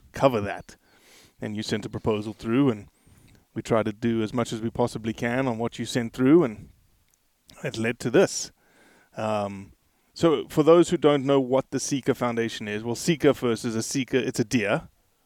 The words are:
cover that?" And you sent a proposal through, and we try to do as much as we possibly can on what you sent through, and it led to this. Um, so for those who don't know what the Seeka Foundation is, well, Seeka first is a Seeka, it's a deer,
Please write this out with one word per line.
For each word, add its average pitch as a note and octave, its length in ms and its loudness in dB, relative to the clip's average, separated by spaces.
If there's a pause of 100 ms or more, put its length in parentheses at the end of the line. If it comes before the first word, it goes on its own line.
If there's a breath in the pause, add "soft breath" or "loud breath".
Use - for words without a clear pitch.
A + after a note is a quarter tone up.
(120)
cover B2+ 280 2
that?" F#2+ 360 -10 (640 soft breath)
And G#2+ 160 -8
you G#2+ 60 -6
sent G#2+ 240 -6
a A2 40 -12
proposal G#2+ 420 -4
through, B2 380 0
and G#2 180 -6 (640 soft breath)
we A2+ 100 -10
try A2 220 2
to G#2+ 80 -4
do A2+ 300 -2
as G#2+ 120 -4
much A#2+ 180 -4
as A2+ 80 -6
we A2+ 100 -6
possibly A2+ 420 -2
can B2 340 -2
on A2+ 120 -4
what A#2 200 -6
you A#2+ 60 -6
sent A#2 280 -4
through, C#3+ 320 6
and G#2+ 260 -8 (920)
it A2+ 140 -8
led A2+ 240 -4
to B2+ 100 -4
this. - 400 2 (640 soft breath)
Um, G2+ 560 -6 (420)
so D3+ 340 0
for D#3 160 0
those E3 260 8
who F3 60 0
don't D3 280 4
know C#3 160 4
what C3 300 0
the C#3 80 -2
Seeka C3+ 380 -2
Foundation A#2 520 -4
is, G#2 140 -6
well, A#2 140 -4
Seeka D3 400 2
first A#2 280 -2
is A2+ 120 -2
a A2+ 40 -2
Seeka, B2+ 340 -4
it's B2+ 260 0
a A#2 40 2
deer, A2+ 440 -2 (380)